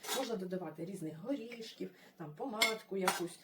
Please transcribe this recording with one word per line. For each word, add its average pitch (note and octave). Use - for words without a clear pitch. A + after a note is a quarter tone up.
Можна A#3
додавати F3+
різних E3
горішків, A3+
там D3+
помадку A3
якусь, F#3